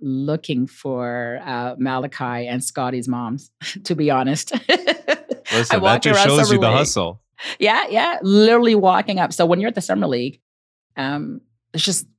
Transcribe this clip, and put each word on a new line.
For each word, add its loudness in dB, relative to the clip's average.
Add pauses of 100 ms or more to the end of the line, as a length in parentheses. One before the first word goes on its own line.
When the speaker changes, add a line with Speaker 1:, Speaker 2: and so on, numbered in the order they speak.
Speaker 1:
looking -4
for, -8
uh, -6
Malachi -4
and -6
Scotty's -6
moms, -6 (160)
<laughs> -12
to -4
be 0
honest. 0
<laughs> -4
Speaker 2:
Listen, 0 (400)
Speaker 1:
I 2 (120)
Speaker 2:
that 0
Speaker 1:
walked 4
Speaker 2:
just 4
Speaker 1:
around 6
Speaker 2:
shows 4
you 4
Speaker 1:
Summer 4
Speaker 2:
the 4
Speaker 1:
League. 4
Speaker 2:
hustle. -2 (380)
Speaker 1:
Yeah, 2
yeah. 0
Literally 6
walking 2
up. -2
So 2
when 2
you're -2
at -6
the -4
Summer -2
League, -4 (560)
um, -8 (320)
it's -4
just -2 (120)